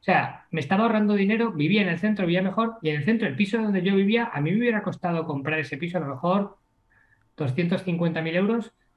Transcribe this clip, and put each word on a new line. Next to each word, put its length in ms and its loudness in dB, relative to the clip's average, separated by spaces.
O 20 -20
sea, 480 0
me 100 -2
estaba 240 2
ahorrando 300 2
dinero, 380 2
vivía 300 2
en 60 0
el 100 -2
centro, 280 0
vivía 160 2
mejor, 380 -2
y 80 -2
en 80 0
el 80 -4
centro, 220 2
el 100 -4
piso 240 0
donde 220 0
yo 120 2
vivía, 380 2
a 80 -4
mí 100 0
me 80 2
hubiera 240 0
costado 420 -2
comprar 340 -4
ese 180 -6
piso 200 -4
a 40 -2
lo 60 -4
mejor 500 -2
doscientos 460 -2
cincuenta 380 -2
mil 140 -4
euros. 380 0